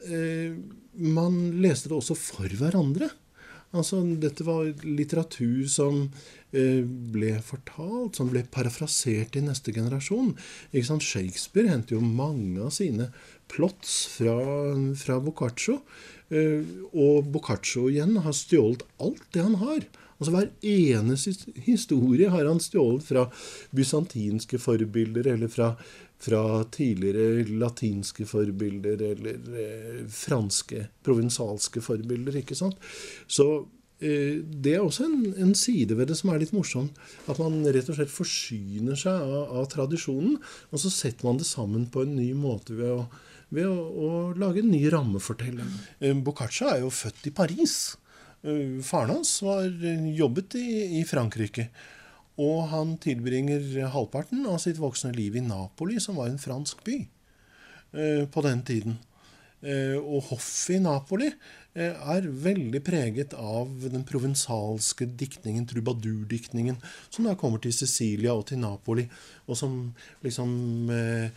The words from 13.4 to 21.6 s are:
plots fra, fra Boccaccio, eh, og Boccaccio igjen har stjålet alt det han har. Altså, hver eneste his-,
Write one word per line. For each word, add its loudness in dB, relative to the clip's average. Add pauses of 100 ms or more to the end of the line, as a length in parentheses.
plots -2
fra, 2 (580)
fra -2
Boccaccio, -2 (480)
eh, 2 (320)
og 6
Boccaccio 0
igjen 4
har 0
stjålet 4 (180)
alt -4 (120)
det 2
han 6
har. 0 (400)
Altså, 0
hver 4 (120)
eneste 4
his-, -14